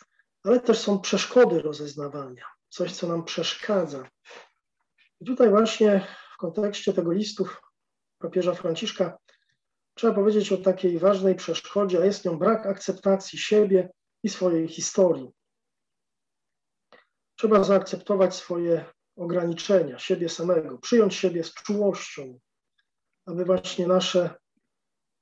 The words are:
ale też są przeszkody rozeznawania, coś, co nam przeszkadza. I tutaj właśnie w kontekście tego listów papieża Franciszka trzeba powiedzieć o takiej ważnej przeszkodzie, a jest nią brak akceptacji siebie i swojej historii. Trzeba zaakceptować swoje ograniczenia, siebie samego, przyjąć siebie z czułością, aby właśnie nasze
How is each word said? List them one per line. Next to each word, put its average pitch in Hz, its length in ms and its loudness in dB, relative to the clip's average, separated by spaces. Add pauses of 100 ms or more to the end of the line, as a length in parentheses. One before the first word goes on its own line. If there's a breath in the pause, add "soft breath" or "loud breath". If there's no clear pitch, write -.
(440)
ale 240 160 4
też 226 200 2
są 202 200 0
przeszkody 190 640 2
rozeznawania, 143 840 -10 (240)
coś, 175 260 -6
co 180 120 -6
nam 165 180 -4
przeszkadza. 156 840 -4 (1120 loud breath)
I - 40 -18
tutaj 247 240 4
właśnie 208 580 4 (260 loud breath)
w - 40 -20
kontekście 202 560 -4
tego 170 180 0
listów 196 500 -4 (580)
papieża 180 340 -2
Franciszka 175 640 -4 (760)
trzeba 226 200 0
powiedzieć 202 380 2
o 185 60 0
takiej 185 420 0
ważnej 190 360 4
przeszkodzie, 180 680 -2
a 180 40 4
jest 202 200 0
nią 165 120 -2
brak 208 280 0
akceptacji 196 760 -2
siebie 190 500 2 (340)
i 208 60 0
swojej 170 380 0
historii. 165 640 0 (2000 soft breath)
Trzeba 214 280 4
zaakceptować 190 720 0
swoje 170 500 -2 (300)
ograniczenia, 170 840 -2
siebie 175 300 -2
samego, 165 480 -2
przyjąć 214 380 2
siebie 170 280 -2
z - 100 -16
czułością, 190 880 -6 (840)
aby 175 200 -4
właśnie 180 420 0
nasze 185 480 2 (880)